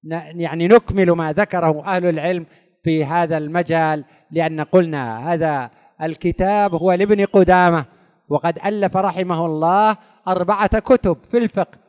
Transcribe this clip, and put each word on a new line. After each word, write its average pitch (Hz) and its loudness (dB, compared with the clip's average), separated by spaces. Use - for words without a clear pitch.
ن-، 160 -10
يعني 165 -4
نكمل 196 4
ما 165 -2
ذكره 165 -2
أهل 185 -2
العلم 165 -2
في 156 0
هذا 160 -2
المجال، 156 -2
لأن 160 -4
قلنا 147 0
هذا 151 -2
الكتاب 185 -2
هو 170 0
لابن 202 2
قدامة، 180 4
وقد 156 -2
ألف 196 -2
رحمه 180 -2
الله 180 0
أربعة 190 0
كتب 208 2
في 240 2
الفقه 208 -2